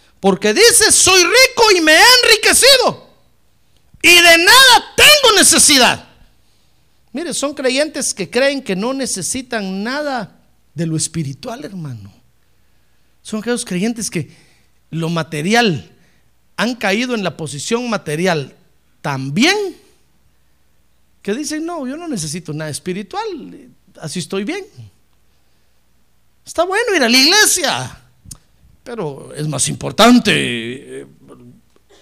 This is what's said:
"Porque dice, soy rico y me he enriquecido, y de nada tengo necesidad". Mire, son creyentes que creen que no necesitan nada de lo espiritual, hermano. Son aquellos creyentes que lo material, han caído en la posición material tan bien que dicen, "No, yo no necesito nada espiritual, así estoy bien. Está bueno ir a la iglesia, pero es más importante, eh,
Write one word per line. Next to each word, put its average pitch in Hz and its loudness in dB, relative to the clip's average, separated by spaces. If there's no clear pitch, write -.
"Porque 196 0
dice, 427 4
soy 370 4
rico 480 2
y 349 2
me 311 4
he 339 6
enriquecido, 453 2
y 339 4
de 339 6
nada 466 4
tengo 523 4
necesidad". 262 2
Mire, 294 -8
son 285 -6
creyentes 277 -2
que 175 -10
creen 277 0
que 202 -4
no 226 -4
necesitan 214 -6
nada 262 -8
de 165 -6
lo 160 -4
espiritual, 165 -8
hermano. 135 -14
Son 214 -10
aquellos 233 -6
creyentes 214 -6
que 151 -6
lo 160 -6
material, 165 -2
han 233 -2
caído 233 -2
en 208 -4
la 170 -6
posición 160 -6
material 165 -4
tan 139 -6
bien 359 -2
que 202 -6
dicen, 302 -8
"No, 320 -8
yo 277 -10
no 349 -14
necesito 165 -8
nada 156 -8
espiritual, 247 -10
así 165 -10
estoy 196 -6
bien. 370 -8
Está - -4
bueno 403 -2
ir 285 0
a 226 2
la 247 2
iglesia, 269 0
pero 151 -12
es 151 -8
más 135 -4
importante, 139 0
eh, 139 -20